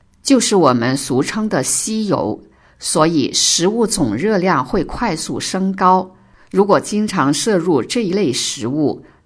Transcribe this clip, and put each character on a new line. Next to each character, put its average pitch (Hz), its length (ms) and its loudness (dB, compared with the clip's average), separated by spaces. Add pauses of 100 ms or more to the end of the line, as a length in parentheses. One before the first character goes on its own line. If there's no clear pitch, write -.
(220)
就 269 160 4
是 - 160 0
我 156 180 6
们 123 240 0
俗 135 240 -2
称 214 280 -2
的 160 160 -2
吸 220 420 -4
油， 110 340 -2 (380)
所 160 300 2
以 147 240 0
食 - 340 0
物 220 220 0
总 120 260 -2
热 190 240 0
量 165 260 2
会 175 200 -2
快 208 320 -4
速 151 240 -6
升 190 340 -4
高。 185 400 2 (420)
如 196 80 6
果 185 160 4
经 208 260 -2
常 151 280 0
摄 208 240 0
入 160 240 2
这 240 200 -4
一 185 80 -2
类 180 220 0
食 - 340 -6
物， 143 380 -2 (220)